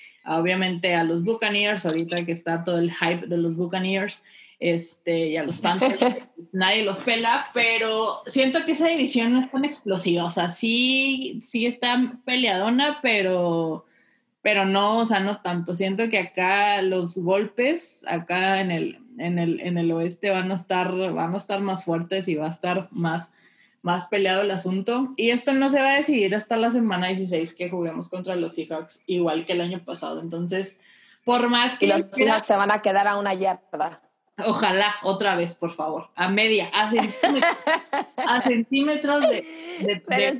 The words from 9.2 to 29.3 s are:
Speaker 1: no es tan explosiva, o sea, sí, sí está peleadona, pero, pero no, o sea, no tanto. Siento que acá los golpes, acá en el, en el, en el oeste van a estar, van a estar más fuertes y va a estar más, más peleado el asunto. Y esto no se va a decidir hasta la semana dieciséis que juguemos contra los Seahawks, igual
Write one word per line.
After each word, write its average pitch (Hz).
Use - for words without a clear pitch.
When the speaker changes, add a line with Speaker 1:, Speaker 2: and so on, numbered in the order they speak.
Speaker 1:
no 254
es 262
tan 269
explosiva, 180
o 175
sea, 175
sí, 262
sí 233
está 240
peleadona, 247
pero, 175
pero 202
no, 202
o 226
sea, 208
no 202
tanto. 175
Siento 196
que 220
acá 196
los 185
golpes, 214
acá 185
en 185
el, -
en 175
el, 170
en 175
el 165
oeste 175
van 185
a -
estar, 180
van 165
a 202
estar 196
más 190
fuertes 175
y 165
va 151
a 165
estar 175
más, 170
más 175
peleado 196
el 202
asunto. 196
Y 226
esto 247
no 269
se 277
va 269
a 277
decidir 240
hasta 214
la 233
semana 196
dieciséis 180
que 180
juguemos 170
contra 180
los 165
Seahawks, 160
igual 165